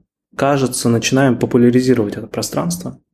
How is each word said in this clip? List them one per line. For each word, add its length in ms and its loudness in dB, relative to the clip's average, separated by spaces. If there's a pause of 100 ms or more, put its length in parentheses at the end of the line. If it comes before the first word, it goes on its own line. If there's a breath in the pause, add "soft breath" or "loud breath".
(360)
кажется, 540 0
начинаем 480 2
популяризировать 800 2
это 100 -12
пространство. 720 -6 (140)